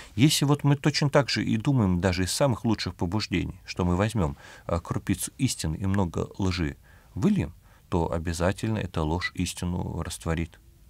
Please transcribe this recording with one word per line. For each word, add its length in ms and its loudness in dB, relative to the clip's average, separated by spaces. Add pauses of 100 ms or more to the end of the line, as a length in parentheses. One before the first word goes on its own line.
(160)
Если 300 4
вот 180 2
мы 120 4
точно 340 2
так 200 4
же 140 0
и 140 2
думаем 440 4
даже 240 2
из 60 -2
самых 340 0
лучших 280 0
побуждений, 720 -2
что 200 -2
мы 100 4
возьмём, 420 0 (300)
а, 120 0
крупицу 600 -4
истины 380 -2
и 100 -4
много 500 0
лжи 380 -2 (400)
выльем, 380 0 (360)
то 220 0
обязательно 640 -2
эта 240 -4
ложь 320 -2
истину 720 -4
растворит. 560 -6 (300)